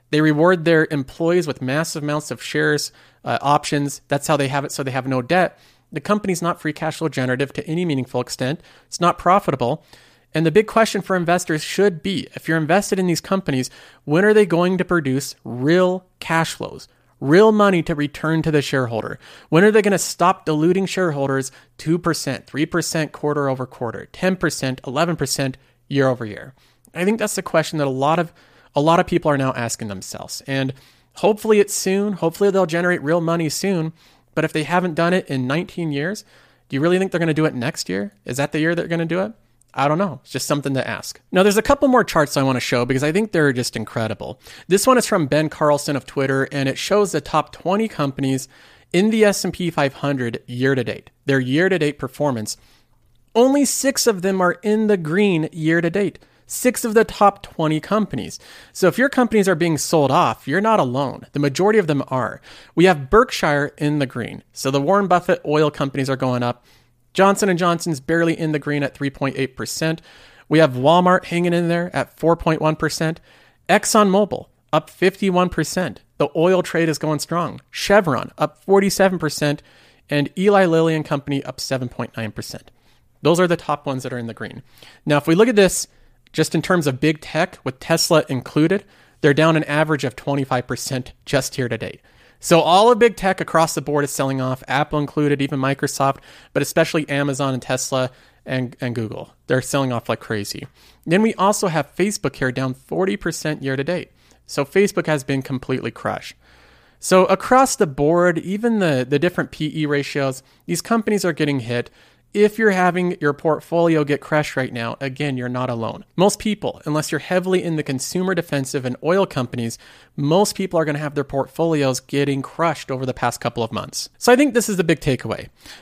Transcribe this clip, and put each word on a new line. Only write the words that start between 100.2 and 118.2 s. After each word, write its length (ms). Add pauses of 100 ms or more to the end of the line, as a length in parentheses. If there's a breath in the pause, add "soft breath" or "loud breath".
Then 180
we 100
also 340
have 280
Facebook 400
here 160
down 220
forty 440
percent 460
year 120
to 80
date. 280 (340 soft breath)
So 180
Facebook 440
has 180
been 160
completely 500
crushed. 440 (640 soft breath)
So 260
across 500
the 120
board, 500
even 420
the, 300
the 100
different 320
P 300
E 40
ratios, 580 (240 soft breath)
these 140
companies 440
are 80
getting 280
hit. 280 (440 soft breath)
If 240
you're 140
having 480
your 140
portfolio 680
get 180
crushed 340
right 160
now, 300
again, 360
you're 120
not 200
alone. 360 (100)
Most 240
people, 460
unless 260
you're 80
heavily 440
in 140
the 60
consumer 520